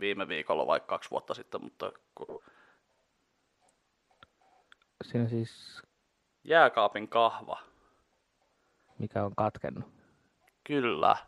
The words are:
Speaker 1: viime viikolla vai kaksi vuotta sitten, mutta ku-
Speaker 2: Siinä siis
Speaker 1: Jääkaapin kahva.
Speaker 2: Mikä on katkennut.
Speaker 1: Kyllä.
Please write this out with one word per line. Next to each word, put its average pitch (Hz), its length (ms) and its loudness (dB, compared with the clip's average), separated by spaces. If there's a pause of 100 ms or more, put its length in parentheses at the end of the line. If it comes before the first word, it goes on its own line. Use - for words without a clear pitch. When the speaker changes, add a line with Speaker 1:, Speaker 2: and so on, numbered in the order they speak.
Speaker 1:
viime 98 280 -4
viikolla 78 380 -2
vai 73 140 2
kaksi - 300 -8
vuotta - 240 -6
sitten, - 300 -12
mutta - 280 -12 (220)
ku- - 280 -14 (2500)
Speaker 2:
Siinä 120 240 0
siis - 540 -8 (600)
Speaker 1:
Jääkaapin 117 640 4
kahva. 113 500 2 (1400)
Speaker 2:
Mikä 104 260 -4
on 101 120 -6
katkennut. - 480 -4 (800)
Speaker 1:
Kyllä. 110 520 2 (120)